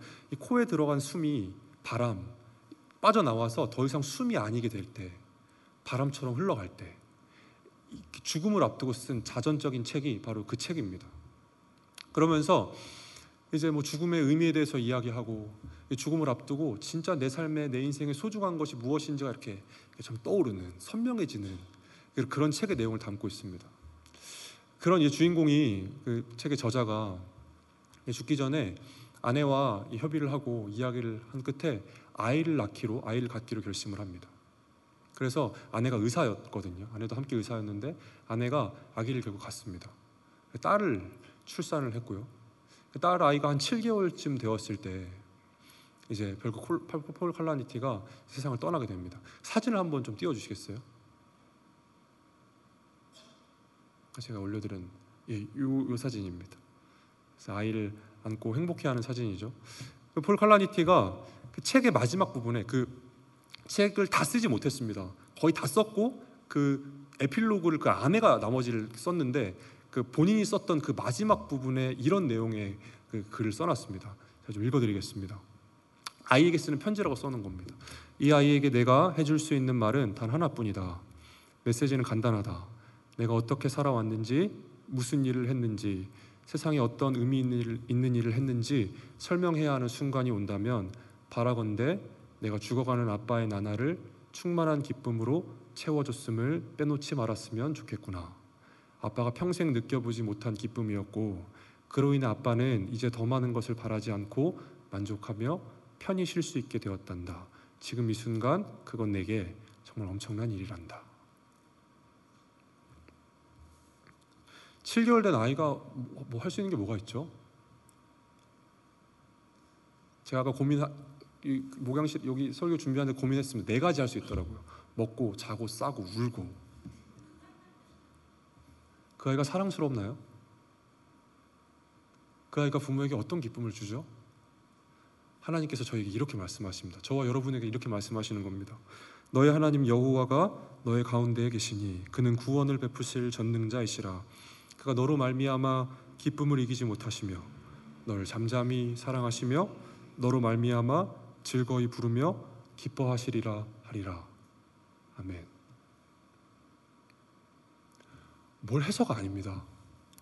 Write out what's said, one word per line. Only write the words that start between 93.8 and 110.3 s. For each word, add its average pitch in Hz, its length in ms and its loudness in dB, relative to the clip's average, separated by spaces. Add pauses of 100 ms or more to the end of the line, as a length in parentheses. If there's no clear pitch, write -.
충만한 160 500 2
기쁨으로 123 640 -2 (300)
채워줬음을 143 1040 -2
빼놓지 147 400 -2
말았으면 117 580 -2
좋겠구나. 90 600 -10 (680)
아빠가 120 280 0
평생 175 440 0
느껴보지 117 480 0
못한 107 320 -2
기쁨이었고 104 920 -4 (440)
그로 139 260 4
인해 135 120 2
아빠는 117 640 2
이제 117 180 -2
더 117 160 -2
많은 127 260 2
것을 117 220 -2
바라지 110 360 -4
않고 107 480 0 (320)
만족하며 107 680 -4 (380)
편히 185 260 -2
쉴 165 180 -2
수 - 160 -4
있게 113 200 -4
되었단다. 90 680 -8 (320)
지금 117 320 -2
이 107 40 2
순간 120 520 0 (180)
그건 110 280 -2
내게 95 420 -2 (300)
정말 104 240 -8
엄청난 107 420 -6